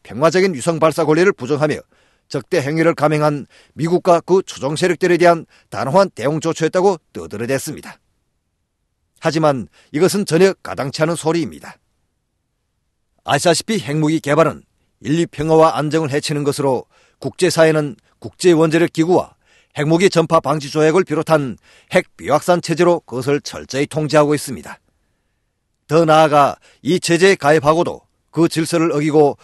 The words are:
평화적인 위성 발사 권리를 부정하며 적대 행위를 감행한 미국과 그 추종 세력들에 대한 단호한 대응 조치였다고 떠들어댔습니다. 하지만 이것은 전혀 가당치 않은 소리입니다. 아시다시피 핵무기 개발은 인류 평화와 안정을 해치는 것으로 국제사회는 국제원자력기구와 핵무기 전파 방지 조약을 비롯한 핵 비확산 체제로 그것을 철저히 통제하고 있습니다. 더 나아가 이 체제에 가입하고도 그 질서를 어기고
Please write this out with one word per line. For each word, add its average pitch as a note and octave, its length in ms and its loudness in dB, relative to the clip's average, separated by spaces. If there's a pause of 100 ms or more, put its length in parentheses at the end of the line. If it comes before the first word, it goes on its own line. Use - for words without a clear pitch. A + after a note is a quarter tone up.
평화적인 E3 540 0
위성 D#3+ 240 -4
발사 D#3+ 260 0
권리를 E3 280 2
부정하며 C#3+ 420 -2 (520)
적대 D3+ 320 -4
행위를 D#3+ 360 0
감행한 D3+ 500 0 (300)
미국과 E3+ 460 0
그 F#3 260 2
추종 D3 280 -6
세력들에 F3 420 0
대한 E3+ 280 2 (240)
단호한 C#3 460 0
대응 C#3+ 240 -2
조치였다고 E3 580 0 (160)
떠들어댔습니다. A#2 840 -10 (1200)
하지만 D3 480 -2 (240)
이것은 F3+ 340 0
전혀 F3 280 2 (100)
가당치 C3+ 400 -6
않은 E3 120 -2
소리입니다. D3+ 600 -6 (1500)
아시다시피 E3+ 540 0
핵무기 D3+ 420 -2
개발은 D3 420 0 (380)
인류 D#3+ 260 -2
평화와 D#3+ 500 2
안정을 D3+ 320 -2
해치는 D3 360 -4
것으로 C#3 400 -2 (340)
국제사회는 D#3 760 0 (220)
국제원자력기구와 E3 1160 0 (420)
핵무기 E3 320 2
전파 E3 320 2
방지 C#3+ 280 -4
조약을 D#3 360 0
비롯한 D3 520 -2 (340)
핵 - 260 -2
비확산 D3+ 440 0
체제로 E3+ 380 0
그것을 C3 400 -4
철저히 C#3 480 -8
통제하고 D3+ 480 0
있습니다. A#2 420 -12 (1120)
더 D#3+ 160 4
나아가 D3 540 4 (240)
이 E3 180 -2
체제에 F3 360 2
가입하고도 D3+ 680 0 (300)
그 E3 180 0
질서를 E3 420 -2
어기고 D3 520 2